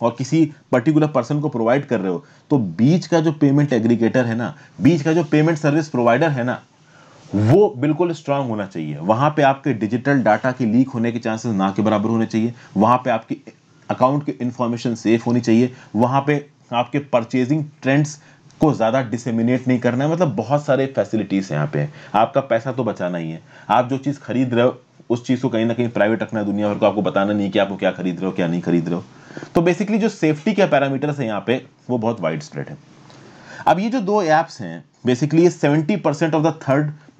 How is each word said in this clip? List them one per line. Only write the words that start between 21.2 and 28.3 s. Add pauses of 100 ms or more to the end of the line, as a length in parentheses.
यहाँ
पे
हैं। (200)
आपका
पैसा
तो
बचाना
ही
है, (260)
आप
जो
चीज़
खरीद
रहे
हो, (300)
उस
चीज़
को
कहीं
ना
कहीं
प्राइवेट
रखना
है,
दुनिया
भर
को
आपको
बताना
नहीं
है
कि
आप
वो
क्या
खरीद
रहे
हो,